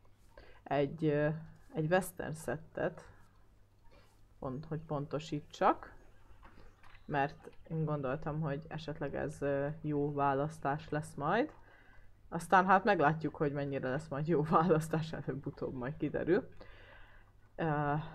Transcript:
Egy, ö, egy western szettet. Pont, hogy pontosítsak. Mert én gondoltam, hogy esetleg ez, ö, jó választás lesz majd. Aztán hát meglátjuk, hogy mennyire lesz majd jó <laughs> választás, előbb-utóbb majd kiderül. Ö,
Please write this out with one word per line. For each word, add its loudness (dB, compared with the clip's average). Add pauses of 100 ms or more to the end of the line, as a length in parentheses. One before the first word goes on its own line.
(640)
Egy, 0
ö, 4 (460)
egy 0
western 0
szettet. -6 (1300)
Pont, -8
hogy -4
pontosítsak. -2 (1080)
Mert -2 (200)
én -2
gondoltam, -2
hogy -4
esetleg -6
ez, -4
ö, 0 (140)
jó 0
választás 0
lesz -4
majd. 0 (760)
Aztán 6
hát 6
meglátjuk, 4
hogy 2
mennyire -2
lesz -2
majd -2
jó 4
<laughs> 0
választás, 4
előbb-utóbb -6
majd -6
kiderül. 0 (1080)
Ö, 0 (220)